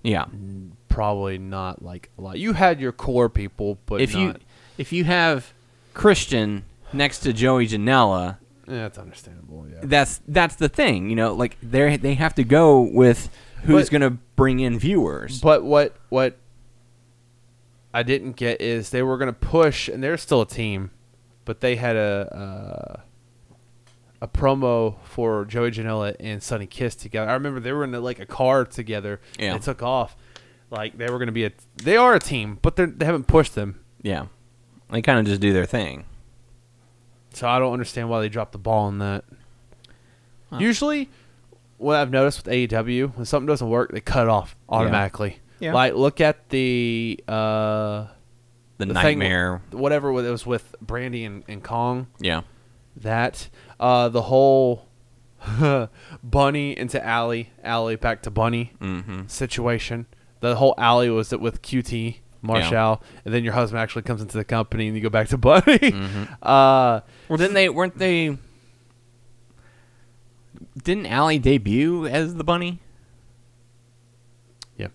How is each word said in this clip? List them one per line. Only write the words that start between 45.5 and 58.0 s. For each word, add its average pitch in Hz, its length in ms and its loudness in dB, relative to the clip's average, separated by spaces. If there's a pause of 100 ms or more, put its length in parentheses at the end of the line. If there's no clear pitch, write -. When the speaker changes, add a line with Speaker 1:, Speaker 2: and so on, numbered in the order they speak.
Speaker 1:
Yeah. 160 140 -4
Speaker 2:
Like, 127 200 2
look 135 280 0
at 151 280 0
the, 120 800 -2
uh, 107 800 -2 (720)
Speaker 1:
The 101 60 -4
Speaker 2:
the - 20 -
thing, - 60 -4
Speaker 1:
Nightmare. 92 680 0 (100)
Speaker 2:
whatever 143 380 -2
it 131 40 0 (180)
was 117 140 -8
with 120 360 -6
Brandy 120 420 -8
and, 101 240 -12
and 101 160 -14
Kong. 123 440 -4 (120)
Speaker 1:
Yeah. 82 220 -2 (560)
Speaker 2:
That, 113 520 -4 (300)
uh, 123 300 2
the 117 140 -2
whole 131 640 4 (520)
<laughs> 123 500 0 (340)
Bunny 139 540 0
into 123 280 -6
Allie, 117 460 -2 (120)
Allie 113 320 -2
back 113 280 -4